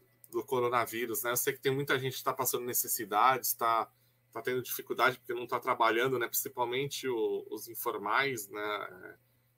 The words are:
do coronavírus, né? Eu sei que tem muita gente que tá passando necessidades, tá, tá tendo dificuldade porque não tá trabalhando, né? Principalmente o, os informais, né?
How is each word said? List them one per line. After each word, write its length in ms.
do 140
coronavírus, 800
né? 80
Eu 40
sei 160
que 80
tem 140
muita 240
gente 200
que 40
tá 100
passando 320
necessidades, 920
tá, 360
tá 80
tendo 220
dificuldade 560
porque 160
não 140
tá 100
trabalhando, 600
né? 80
Principalmente 800
o, 420
os 160
informais, 840
né? 680